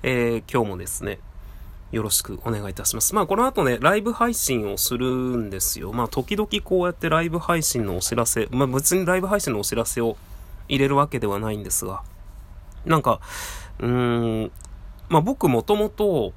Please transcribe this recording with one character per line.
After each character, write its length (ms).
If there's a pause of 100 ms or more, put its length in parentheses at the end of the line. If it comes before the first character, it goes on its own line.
え 420
ー、 80
今 120
日 60
も 60
で 120
す 160
ね、 160 (720)
よ 100
ろ 80
し 120
く 220
お 60
願 160
い 40
い 40
た 100
し 120
ま 40
す。 140
ま 80
あ、 60
こ 80
の 100
後 160
ね、 180
ラ 140
イ 60
ブ 120
配 220
信 380
を 40
す 220
る 80
ん 440
で 100
す 180
よ。 140
ま 120
あ、 40
時 260
々 140 (160)
こ 180
う 40
や 40
っ 40
て 140
ラ 140
イ 60
ブ 100
配 240
信 240
の 100
お 40
知 160
ら 100
せ、 240
ま 140
あ、 20
別 300
に 100
ラ 120
イ 20
ブ 80
配 120
信 120
の 80
お 20
知 140
ら 100
せ 140
を 160 (500)
入 140
れ 80
る 80
わ 100
け 140
で 80
は 100
な 140
い 40
ん 60
で 80
す 160
が、 160 (840)
な 120
ん 60
か、 180 (580)
う 80
ー 600
ん、 40 (580)
ま 100
あ、 40
僕 260
も 140
と 140
も 140
と 460